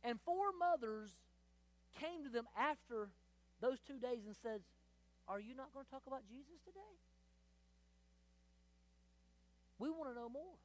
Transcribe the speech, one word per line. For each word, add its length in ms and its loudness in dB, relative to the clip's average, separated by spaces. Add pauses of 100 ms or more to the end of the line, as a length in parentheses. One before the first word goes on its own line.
And 220 0
four 220 6 (120)
mothers 500 4 (880)
came 240 -2
to 60 -4
them 160 0 (100)
after 540 2 (500)
those 200 4
two 180 -10
days 300 -2
and 80 -8
said, 260 -4 (640)
"Are 120 0
you 160 -10
not 180 -10
gonna 160 -10
talk 160 -10
about 240 -6
Jesus 340 -16
today? 360 -18 (2750)
We 100 2
wanna 240 -2
know 160 -6
more." 360 -8